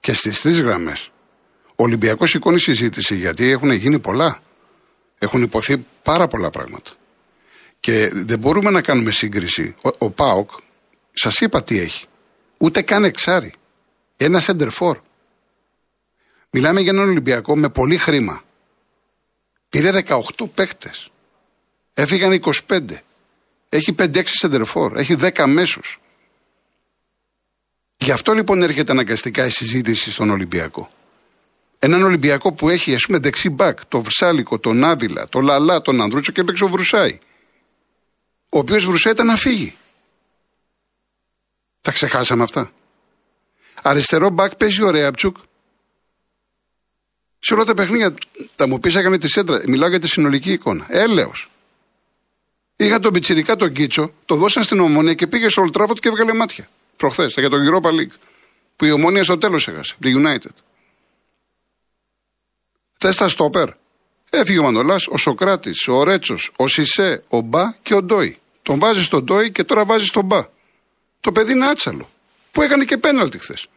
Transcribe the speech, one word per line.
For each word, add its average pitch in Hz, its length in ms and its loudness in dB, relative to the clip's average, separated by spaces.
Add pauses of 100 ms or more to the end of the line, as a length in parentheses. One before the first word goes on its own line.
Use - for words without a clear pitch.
Και - 120 -2
στις 104 280 -2
τρεις 165 200 2
γραμμές. 87 500 -4 (560)
Ο - 160 -2
Ολυμπιακός 113 480 0
σηκώνει 170 280 2
συζήτηση, 117 580 -2
γιατί 92 340 0
έχουν 135 200 0
γίνει 127 280 2
πολλά. 127 440 -2 (760)
Έχουν 123 240 -2
υποθεί 120 440 -2 (160)
πάρα 165 260 2
πολλά 95 220 -4
πράγματα. - 400 -14 (880)
Και 110 320 0
δεν 110 260 -4
μπορούμε 156 320 0
να 190 100 2
κάνουμε 120 300 0
σύγκριση. 101 720 -4
Ο, 143 60 -2 (100)
ο 113 120 -2
παοκ, 104 400 0 (640)
σας - 280 -2
είπα 208 220 0
τι 107 160 -4
έχει. 85 280 -8 (500)
Ούτε 170 260 0
καν 208 220 2
εξάρι. 170 480 0 (640)
Ένα 165 240 2
σεντερφόρ. 165 600 -2 (1500)
Μιλάμε 156 300 2
για 190 120 0
έναν 196 160 2
Ολυμπιακό 135 480 0
με 151 120 2
πολύ 139 280 0
χρήμα. 139 460 -2 (1300)
Πήρε 151 220 0
δεκαοκτώ 185 560 -2
παίκτες. - 640 -8 (840)
Έφυγαν 180 380 0
είκοσι 165 320 -2
πέντε. 131 380 -4 (680)
Έχει 156 240 -2
πέντε-έξι 170 440 0
σεντερφόρ. 135 600 -2
Έχει 143 180 0
δέκα 165 320 0
μέσους. 151 540 0 (2000)
Γι' 135 120 -2
αυτό 139 220 0
λοιπόν 196 300 2
έρχεται 147 300 0
αναγκαστικά 120 540 -2
η 127 40 -2
συζήτηση 113 600 -2
στον 107 180 0
Ολυμπιακό. 85 600 -6 (880)
Έναν 170 240 2
Ολυμπιακό 160 500 2
που 151 160 -2
έχει, 165 260 0
ας 117 120 -2
πούμε, 175 120 0
δεξί 143 300 -2
μπακ, 160 380 0
τον 123 160 -2
Βρσάλικο, 131 560 0
τον 117 260 2
Άβυλα, 135 440 -2
τον - 140 0
Λαλά, 147 400 4
τον 127 180 0
Ανδρούτσο 123 320 -2
και - 80 -4
έπαιξε 180 240 0
ο 190 40 2
Βρουσάη. 185 500 0 (1300)
Ο 156 100 0
οποίος 180 260 0
Βρουσάη 185 280 2
ήταν 226 140 2
να 226 100 2
φύγει. - 380 -2 (2000)
Τα - 120 -4
ξεχάσαμε 127 500 0
αυτά. 117 280 -4 (1120)
Αριστερό 147 480 2
μπακ 190 260 0
παίζει 208 260 0
ο 202 80 4
Ρέαπτσουκ. 151 460 0 (2000)
Σε - 160 -2
όλα 214 100 2
τα 220 100 0
παιχνίδια, 196 400 0 (420)
θα 139 120 0
μου 131 100 -2
πεις, 170 160 0
έκανε 185 240 2
τη 151 100 -2
σέντρα. 156 380 0
Μιλάω 135 220 2
για 180 120 0
τη 165 80 -6
συνολική 143 440 0
εικόνα. 165 360 -4
Έλεος. - 600 0 (1300)
Είχα 214 220 2
τον 208 140 2
πιτσιρικά 175 440 2
τον 180 160 0
Κίτσο, 143 400 -2 (120)
το 160 120 0
δώσαν 202 260 2
στην 196 180 0
Ομόνια 160 340 4
και 160 120 -2
πήγε 226 220 0
στο 196 180 2
Old 185 140 0
Trafford 208 200 0
και - 80 0
έβγαλε 226 260 0
μάτια. - 340 -4 (280)
Προχθές, 147 400 0
για 135 140 2
τον 143 180 2
Europa 165 220 2
League. - 260 -2 (600)
Που - 80 -2
η 151 60 4
Ομόνια 170 320 2
στο 175 160 0
τέλος 170 300 0
έχασε, 76 320 -12
τη 131 160 0
United. 143 380 0 (2500)
Θες 185 200 0
τα 196 120 2
στόπερ; 151 400 0 (640)
Έφυγε 196 280 2
ο 160 40 2
Μανολάς, 139 440 2
ο - 100 -6
Σοκράτης, 180 720 -2
ο 131 140 4
Ρέτσος, 156 540 -2
ο 131 100 0
Σισέ, 156 640 0
ο 120 120 0
Μπα 156 320 0 (100)
και - 120 -2
ο 196 80 4
Ντόι. 180 360 0 (240)
Τον 139 160 -2
βάζεις 196 260 2
στον 139 200 0
Ντόι 202 260 2
και 180 140 -4
τώρα 214 200 2
βάζεις 220 260 0
τον 202 140 0
Μπα. 190 220 0 (720)
Το - 120 -2
παιδί 220 200 2
είναι 262 140 2
άτσαλο. - 440 -4 (420)
Που 302 100 0
έκανε 285 220 2
και 269 120 -2
πέναλτι 254 420 0
χθες. - 280 -14 (100)